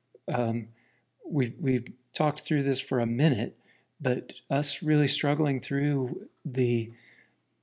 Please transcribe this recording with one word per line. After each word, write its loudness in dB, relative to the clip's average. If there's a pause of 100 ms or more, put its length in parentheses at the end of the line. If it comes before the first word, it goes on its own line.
(320)
um, -2 (580)
we, 0
we've 0 (260)
talked 0
through 0
this 0
for -2
a 2
minute, 2 (420)
but -2 (180)
us -2
really 4
struggling 0
through -2 (180)
the, 0 (720)